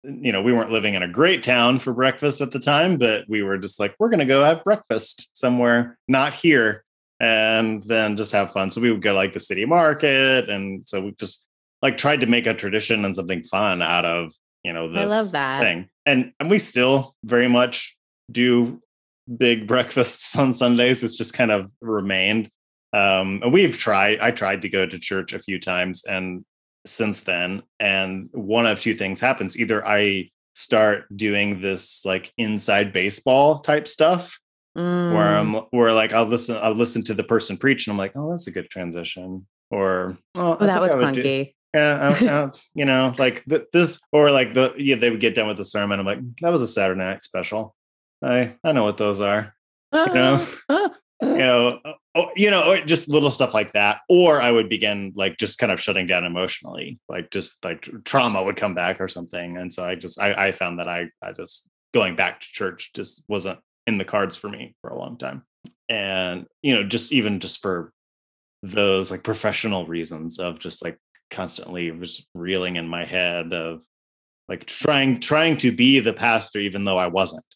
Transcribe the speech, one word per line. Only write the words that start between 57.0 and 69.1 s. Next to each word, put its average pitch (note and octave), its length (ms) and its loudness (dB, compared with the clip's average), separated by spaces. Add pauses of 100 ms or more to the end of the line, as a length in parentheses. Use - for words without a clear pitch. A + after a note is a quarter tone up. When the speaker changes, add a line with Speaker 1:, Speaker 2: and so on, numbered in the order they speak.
Speaker 1:
like, F2 200 -10
just, - 320 -10
like, E2+ 200 -10
tr-, - 240 -18
trauma A#2 360 0
would F#2+ 140 -2
come G2 180 -4
back F2+ 280 -4
or F#2+ 60 -6
something. F2 500 -12
And F2+ 120 -10
so F2+ 140 -10
I F2+ 120 -6
just, E2+ 220 -14
I, G2 300 -2
I F#2+ 40 -2
found F2 260 -6
that E2+ 100 -8
I, F2 220 -8 (120)
I G2 100 -12
just, - 360 -16 (240)
going F#2 240 2
back - 240 -2
to - 80 -18
church - 460 -8
just - 340 -12
wasn't F#2+ 300 -6 (280)
in A2 120 -2
the F#2+ 80 -4
cards G2+ 280 -2
for - 140 -14
me - 320 -16
for - 80 -16
a - 100 -12
long - 200 -12
time. C3+ 240 -12 (480)
And, F#2 560 -6 (160)
you C#3 120 0
know, - 100 0
just A2 280 -4
even G#2+ 260 0
just F2+ 220 -8
for F2+ 320 -6 (680)
those, F#2+ 480 0